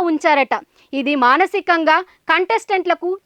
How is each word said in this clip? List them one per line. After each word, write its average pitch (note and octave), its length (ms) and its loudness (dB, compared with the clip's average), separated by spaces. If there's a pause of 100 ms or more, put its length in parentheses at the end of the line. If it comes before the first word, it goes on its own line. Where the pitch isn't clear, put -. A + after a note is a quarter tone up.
ఉంచారట. D4 460 0 (380)
ఇది C#4 300 -2
మానసికంగా E4 720 2 (340)
కంటెస్టెంట్లకు F#4 800 -2 (180)